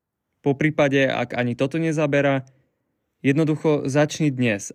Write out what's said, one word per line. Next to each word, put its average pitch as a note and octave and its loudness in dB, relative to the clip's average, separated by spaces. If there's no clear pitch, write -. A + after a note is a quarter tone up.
Po C#3+ 2
prípade, C#3 2
ak A#2 -4
ani A#2+ -2
toto C#3 -2
nezabera, C#3+ 0
jednoducho D3 0
začni D3 0
dnes, B2 -2